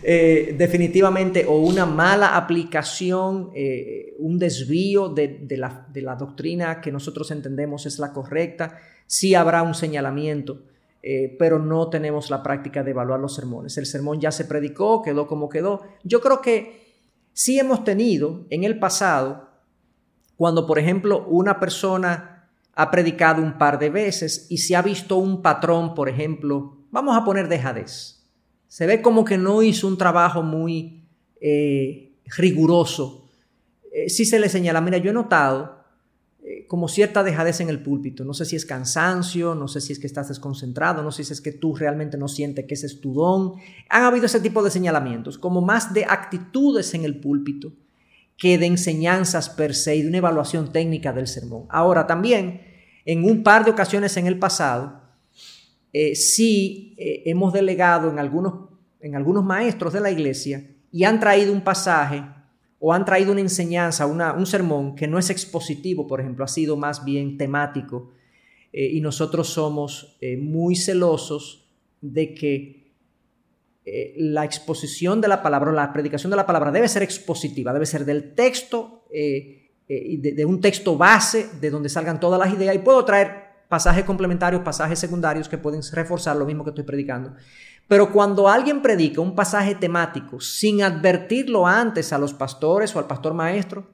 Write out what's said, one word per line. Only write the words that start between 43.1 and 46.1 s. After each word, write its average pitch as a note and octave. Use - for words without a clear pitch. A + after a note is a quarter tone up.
don". F#3
Han A#3
habido A#3+
ese A3+
tipo A3
de G3+
señalamientos, C#3+
como F3+
más G#3+
de G#3
actitudes G3+